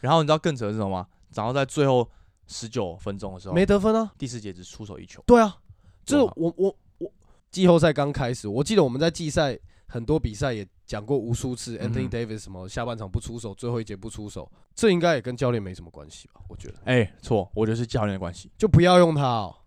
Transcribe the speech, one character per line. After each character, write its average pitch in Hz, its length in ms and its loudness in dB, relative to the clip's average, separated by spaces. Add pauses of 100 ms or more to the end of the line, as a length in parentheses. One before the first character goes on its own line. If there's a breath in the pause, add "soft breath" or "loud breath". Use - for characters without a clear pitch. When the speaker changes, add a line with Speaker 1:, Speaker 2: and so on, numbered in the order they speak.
Speaker 1:
然 131 120 0
后 160 100 4
你 143 40 -2
知 151 40 2
道 156 60 4
更 156 180 -2
扯 117 100 -6
的 104 60 -4
是 110 60 -4
什 107 60 -2
么 98 60 -2
吗？ 92 180 -6 (260)
然 107 120 -4
后 120 60 -2
在 135 140 0
最 139 220 2
后 123 220 4 (380)
十 - 200 -12
九 101 300 -6
分 101 200 -8
钟 95 160 -10
的 90 60 -14
时 95 80 -16
候 95 60 -6
啊， - 20 0
Speaker 2:
对 180 80 4
啊， - 20 2
就 202 140 4
是 202 80 0
我， 220 300 0
Speaker 1:
第 139 100 -8
四 117 120 -10
节 104 120 -10
只 90 120 -16
出 - 220 -16
手 95 140 -14
一 - 60 -18
球。 - 200 -20
Speaker 2:
对 240 160 10
啊， 208 140 0 (500)
就 285 120 2
是 269 60 6 (120)
我， 165 140 -2
Speaker 1:
哇。 165 80 -4
Speaker 2:
我， 190 180 0 (800)
季 180 140 6
后 170 100 8
赛 160 140 4
刚 143 180 -2
开 127 220 -4
始， 107 160 -8
我 117 120 -2
记 196 140 -2
得 185 80 6
我 131 60 2
们 127 100 -6
在 165 100 2
季 160 200 -6
赛 139 280 -2 (300)
很 117 160 -10
多 151 160 0
比 110 140 -4
赛 135 180 -4
也 104 160 -8 (180)
讲 104 180 -8
过 139 140 0
无 120 160 -4
数 127 220 -4
次， 117 240 -10
Speaker 1:
嗯 120 100 -4
哼。 117 40 -4
Speaker 2:
Anthony 127 160 -4
Davis 113 300 -6
什 98 120 -16
么 92 160 -14
下 120 160 -8
半 117 140 -6
场 101 120 -10
不 92 80 -4
出 117 220 -10
手， 104 160 -12
最 120 140 -8
后 120 100 -4
一 113 60 -6
节 104 100 -12
不 101 140 -14
出 104 200 -12
手， - 220 -14 (240)
这 220 160 4
应 175 80 4
该 165 160 4
也 120 60 -2
跟 123 160 -8
教 123 140 2
练 110 120 -2
没 92 100 -10
什 87 80 -16
么 85 80 -18
关 73 220 -18
系 - 220 -20
吧？ - 160 -20
我 - 80 -16
觉 - 100 -16
得。 - 60 -14 (100)
Speaker 1:
哎， 127 260 2 (120)
错， 101 320 0
我 110 120 0
觉 110 60 2
得 113 60 0
是 120 100 -2
教 120 140 -4
练 104 100 0
的 95 80 -4
关 87 140 -6
系。 - 240 -20
Speaker 2:
就 220 100 2
不 170 140 6
要 180 160 8
用 165 180 6
他 143 80 0
哦。 113 320 -2 (120)